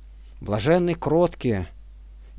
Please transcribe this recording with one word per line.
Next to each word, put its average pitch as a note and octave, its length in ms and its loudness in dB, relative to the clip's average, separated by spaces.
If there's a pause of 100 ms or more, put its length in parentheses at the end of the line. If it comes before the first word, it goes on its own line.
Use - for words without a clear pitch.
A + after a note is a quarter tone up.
(400)
Блаженны E3 560 2
кроткие, C#3 720 0 (720)